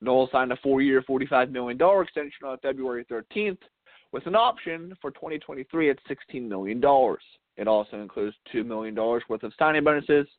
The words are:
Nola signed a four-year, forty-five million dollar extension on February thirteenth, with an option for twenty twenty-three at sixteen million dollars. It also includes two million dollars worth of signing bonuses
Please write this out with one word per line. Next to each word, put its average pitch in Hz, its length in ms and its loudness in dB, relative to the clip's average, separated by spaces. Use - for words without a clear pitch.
Nola 127 300 2
signed 127 200 0
a - 60 -4
four-year, 135 460 2
forty-five 131 480 0
million 123 260 -6
dollar 190 240 4
extension 147 440 -8
on 131 120 -8
February 131 500 -6
thirteenth, 190 520 -6
with 131 140 -10
an 175 100 -4
option 175 640 -2
for 143 120 -10
twenty 160 280 -10
twenty-three 143 520 -2
at 139 160 -2
sixteen 131 420 -10
million 101 320 -4
dollars. 135 400 6
It 104 120 -4
also 107 340 0
includes 104 340 -6
two 113 120 -4
million 110 320 -8
dollars 117 340 0
worth 110 140 -4
of 110 140 -10
signing 156 260 2
bonuses 147 440 2